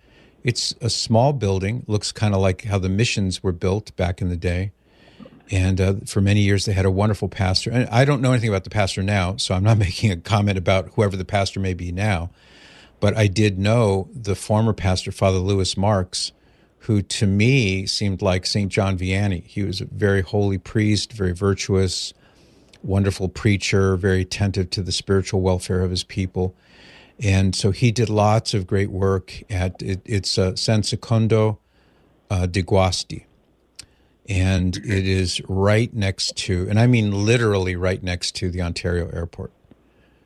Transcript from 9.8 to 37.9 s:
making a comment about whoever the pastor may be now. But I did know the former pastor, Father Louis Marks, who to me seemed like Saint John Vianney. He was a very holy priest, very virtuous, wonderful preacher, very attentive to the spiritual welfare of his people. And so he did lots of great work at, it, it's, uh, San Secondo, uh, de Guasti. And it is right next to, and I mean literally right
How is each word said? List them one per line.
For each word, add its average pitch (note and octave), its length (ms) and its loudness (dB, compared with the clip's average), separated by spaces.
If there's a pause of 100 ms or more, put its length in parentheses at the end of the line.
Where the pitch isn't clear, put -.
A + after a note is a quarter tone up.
making G#2 220 0
a F2 60 -2
comment G2+ 400 0
about F#2+ 380 0
whoever G2+ 220 0
the F#2 80 -6
pastor G2 340 -2
may F#2 140 -2
be F2 180 -8
now. F2+ 380 -2 (720)
But G2+ 160 2
I A2 100 4
did G2 320 2
know G2+ 560 2
the G2+ 200 -4
former A2 360 0
pastor, F#2 400 -2
Father F#2+ 280 2
Louis F#2+ 360 0
Marks, F#2+ 560 0 (480)
who G#2 220 0
to - 260 -2
me G2+ 580 2
seemed G2 360 -2
like F#2 240 0
Saint G2 260 -2
John F#2+ 260 0
Vianney. F#2+ 480 -2
He - 180 -6
was F#2 180 -4
a - 40 -8
very G2 360 0
holy G2+ 360 0
priest, G#2+ 560 0
very F#2+ 200 -2
virtuous, F#2+ 800 0 (680)
wonderful F#2+ 480 0
preacher, F#2+ 640 2
very F#2 260 2
attentive F#2+ 500 -2
to G2 100 -2
the F2+ 100 -4
spiritual G2 500 0
welfare F#2 400 0
of F2+ 100 0
his F2+ 120 -4
people. F#2 520 -4 (640)
And F#2+ 340 2
so G2+ 160 0
he A#2 200 2
did G#2 180 0
lots G#2+ 440 2
of F#2+ 140 -2
great G2+ 240 0
work F#2+ 580 -2
at, F#2 320 -4
it, F#2 220 -6
it's, - 340 -2
uh, F#2 180 2
San G#2+ 280 0
Secondo, A2 760 0 (720)
uh, F#2 180 0
de F2 160 -2
Guasti. - 640 0 (1000)
And F#2 500 0
it G2 300 -2
is F#2+ 420 0
right G#2 440 2
next G2 440 -4
to, F#2 320 -2
and G#2 100 2
I A#2+ 80 6
mean G#2 380 2
literally G#2 500 2
right F#2 260 -2